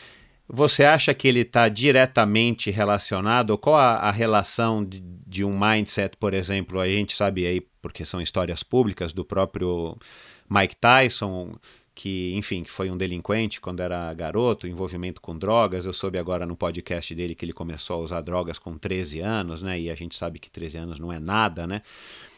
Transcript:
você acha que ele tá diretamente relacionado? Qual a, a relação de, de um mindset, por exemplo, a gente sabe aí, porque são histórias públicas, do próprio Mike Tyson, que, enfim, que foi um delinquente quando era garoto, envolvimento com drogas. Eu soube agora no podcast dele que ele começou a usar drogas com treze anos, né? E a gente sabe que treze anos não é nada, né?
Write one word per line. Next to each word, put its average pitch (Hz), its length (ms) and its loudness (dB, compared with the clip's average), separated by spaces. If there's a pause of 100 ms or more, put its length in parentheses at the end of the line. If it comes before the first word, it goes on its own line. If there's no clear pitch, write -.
(480)
você 139 360 4
acha 147 300 6
que - 140 2
ele 123 160 4
tá 117 260 4
diretamente 117 1000 4
relacionado? 104 880 2
Qual 151 180 4
a, 127 200 6
a 107 160 2
relação 110 720 2
de, 95 160 -10
de 92 440 -8
um 101 160 0
mindset, 104 580 2
por 101 160 -2
exemplo, 95 460 -2
a 92 80 2
gente 98 280 0
sabe 98 300 0
aí, 90 160 0 (200)
porque - 240 -10
são 87 160 -6
histórias 85 420 -4
públicas, 104 500 0
do 95 120 -6
próprio 87 720 -2 (520)
Mike 98 280 2
Tyson, 104 800 2 (380)
que, 92 420 -4
enfim, 98 280 -4
que - 80 -14
foi 95 200 -4
um 90 60 -6
delinquente 92 640 -2
quando 90 180 -8
era 87 340 -4
garoto, 92 540 -2
envolvimento 90 540 -8
com 82 160 -10
drogas. 95 480 2
Eu 92 80 -4
soube 92 240 -4
agora 87 280 -2
no 85 100 -6
podcast 85 600 -6
dele 87 200 -6
que - 100 -10
ele 85 80 -8
começou 82 440 -8
a 82 60 -4
usar 82 180 -6
drogas 85 380 -4
com 82 180 -12
treze 87 440 -4
anos, 90 400 -4
né? 92 180 -4
E 85 100 -4
a 82 60 -6
gente 82 200 -10
sabe 85 220 -8
que - 140 -20
treze 80 260 -10
anos 82 220 -10
não 85 120 -8
é 82 80 -10
nada, 87 460 0
né? 98 160 -6 (560)